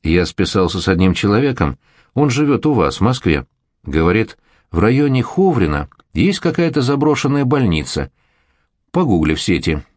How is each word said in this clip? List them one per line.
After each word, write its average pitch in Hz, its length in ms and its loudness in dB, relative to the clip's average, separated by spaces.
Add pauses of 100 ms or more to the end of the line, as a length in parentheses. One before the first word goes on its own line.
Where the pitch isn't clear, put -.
Я 82 240 2
списался 92 540 -2
с - 80 -4
одним 92 260 2
человеком, 104 640 0 (340)
он 147 160 2
живёт 139 380 0
у 151 60 2
вас, 82 260 0
в - 40 -6
Москве. 95 440 0 (380)
Говорит, 85 520 0 (340)
в 82 80 -2
районе 131 440 2
Ховрина 101 680 0 (240)
есть 185 280 0
какая-то 165 420 0
заброшенная 143 600 0
больница. 85 680 -2 (800)
Погугли 87 440 2
в 78 60 -6
сети 80 420 -2 (140)